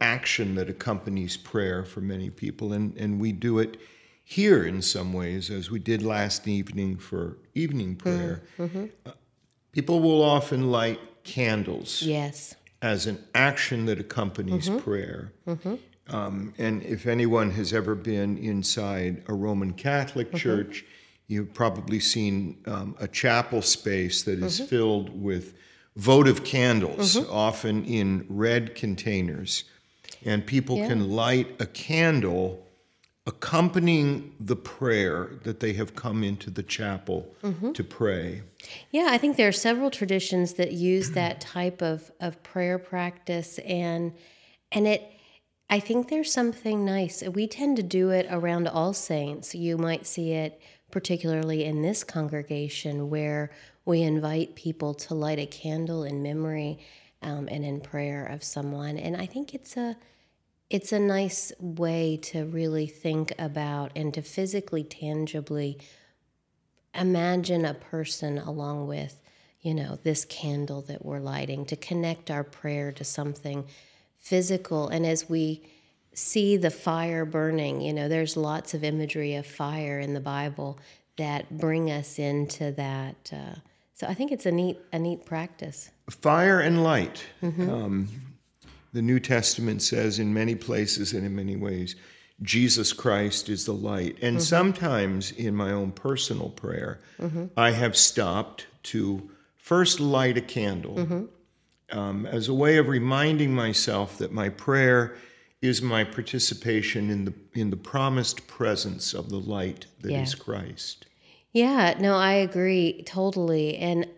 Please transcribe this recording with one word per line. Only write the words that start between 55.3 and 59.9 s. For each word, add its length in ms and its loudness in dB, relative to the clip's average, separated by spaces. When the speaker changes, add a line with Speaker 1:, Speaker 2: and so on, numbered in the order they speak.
Speaker 2:
a 80 -4
candle 560 -6
in 180 -6
memory, 560 -4
um, 280 -6
and 140 -6
in 160 -6
prayer 460 -6
of 160 -10
someone. 560 -6
And 180 -6
I 80 -6
think 300 -10
it's 220 -16
a, 200 -4